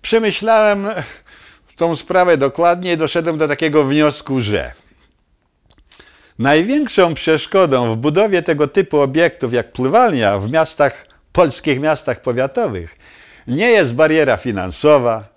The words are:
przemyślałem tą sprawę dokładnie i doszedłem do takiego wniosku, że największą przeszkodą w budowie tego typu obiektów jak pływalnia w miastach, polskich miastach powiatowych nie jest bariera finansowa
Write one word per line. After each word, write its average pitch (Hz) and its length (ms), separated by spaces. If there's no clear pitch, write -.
przemyślałem 214 840
tą 165 200
sprawę 180 420
dokładnie 170 560
i 160 40
doszedłem 160 400
do 156 100
takiego 151 360
wniosku, 143 580
że 95 300
największą 175 720
przeszkodą 143 800
w 113 40
budowie 170 460
tego 147 240
typu 156 320
obiektów 139 540
jak 117 180
pływalnia 131 680
w 104 120
miastach, 156 560
polskich 147 480
miastach 143 420
powiatowych 127 760
nie 165 240
jest 156 240
bariera 151 420
finansowa 113 840